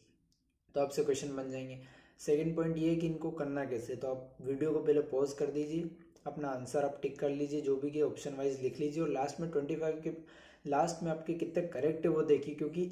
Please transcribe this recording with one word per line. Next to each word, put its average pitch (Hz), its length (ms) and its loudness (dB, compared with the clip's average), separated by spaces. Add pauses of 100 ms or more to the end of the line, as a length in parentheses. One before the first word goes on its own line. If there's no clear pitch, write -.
(760)
तो 143 60 2
आपसे 139 220 2
question 139 320 0
बन 131 160 -6
जाएंगे। 131 280 -8 (400)
Second 160 360 2
पॉइंट 165 220 2
ये 160 120 2
है 165 60 2
कि 165 120 0
इनको 160 240 -2
करना 139 340 -2
कैसे, 123 300 -4
तो 131 120 -4
आप - 340 -6
video 139 300 0
को 156 80 2
पहले 147 220 6
pause 139 320 2
कर 147 120 -2
दीजिए, 151 440 -2 (380)
अपना 147 200 -4
answer 135 380 0
आप - 160 -2
tick 139 180 -4
कर 147 100 2
लीजिए, 143 320 0
जो 135 140 4
भी 139 160 -2
कि 151 100 2
option 139 320 0
wise 135 280 -2
लिख 131 180 -2
लीजिए, 151 240 0
और 147 60 0
last 139 300 -2
में 165 120 -2
ट्वेंटी 147 240 0
फ़ाइव 160 260 0
के 160 100 -4 (580)
last 165 340 2
में 165 80 0
आपके 165 220 -2
कितने 170 340 0
correct 156 380 2
है 165 60 6
वो 156 100 4
देखिए, 147 340 4
क्योंकि 160 360 0